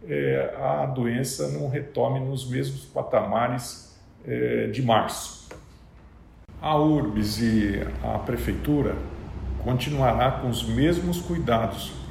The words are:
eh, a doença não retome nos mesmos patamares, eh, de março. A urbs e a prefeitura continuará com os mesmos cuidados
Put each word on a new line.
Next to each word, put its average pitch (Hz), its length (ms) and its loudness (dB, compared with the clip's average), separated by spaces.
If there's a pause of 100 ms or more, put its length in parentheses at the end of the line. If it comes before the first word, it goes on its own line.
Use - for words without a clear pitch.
eh, 67 500 0
a 143 300 0
doença 131 600 -2
não 143 200 -4
retome 131 520 0
nos 131 280 -4
mesmos 135 360 -4
patamares, 120 1120 -2 (260)
eh, 120 440 0
de 110 140 -2
março. - 680 2 (1120)
A 151 180 2
urbs 117 640 2
e 107 400 4 (240)
a 110 160 0
prefeitura 123 720 0 (720)
continuará 127 680 2
com 131 180 -2
os 107 140 -2
mesmos 165 580 2
cuidados - 680 0 (200)